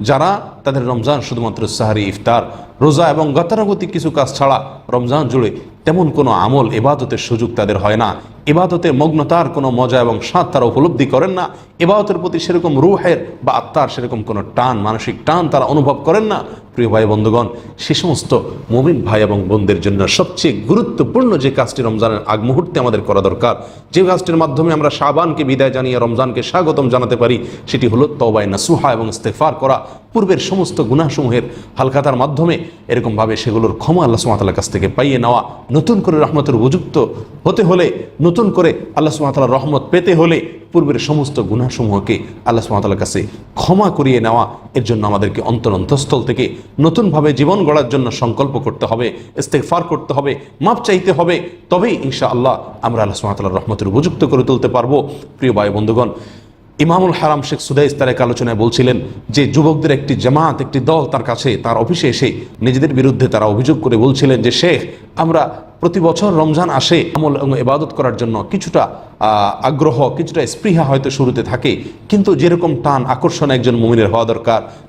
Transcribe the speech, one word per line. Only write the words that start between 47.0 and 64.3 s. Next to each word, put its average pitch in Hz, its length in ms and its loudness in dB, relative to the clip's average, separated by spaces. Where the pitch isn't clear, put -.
জীবন 156 320 2
গড়ার 147 240 2
জন্য 127 220 0
সংকল্প 120 480 -2
করতে - 280 -4
হবে, 113 260 -2
ইস্তেগফার 156 440 -2
করতে 156 320 -4
হবে, 139 200 -2
মাপ 208 220 0
চাইতে 190 300 2
হবে। 170 360 0
তবেই 180 340 0
ইনশাআল্লাহ 127 480 0
আমরা 117 200 0
আল্লাহ 98 160 -4
সুবহানাহু - 80 -6
ওয়া 101 80 -2
তাআলার 95 280 -2
রহমতের 101 260 -4
উপযুক্ত 143 360 0
করে 131 200 2
তুলতে 127 240 0
পারবো। 127 420 0
প্রিয় 127 140 2
ভাই 104 180 0
বন্ধুগণ, 110 400 0
ইমামুল 170 340 2
হারাম 151 300 -2
শেখ 139 180 -6
সুদাইস 143 380 0
তার 135 100 2
এক 127 120 0
আলোচনায় 120 360 0
বলছিলেন 117 440 2
যে 143 160 2
যুবকদের 151 440 2
একটি 139 260 0
জামাত, 139 440 2
একটি 135 200 -4
দল 151 240 2
তার - 180 -4
কাছে, 120 340 -2
তার 117 200 -2
অফিসে 139 320 0
এসে 120 240 0
নিজেদের 131 320 2
বিরুদ্ধে 131 340 2
তারা 107 160 0
অভিযোগ 120 380 2
করে 117 140 2
বলছিলেন 131 460 4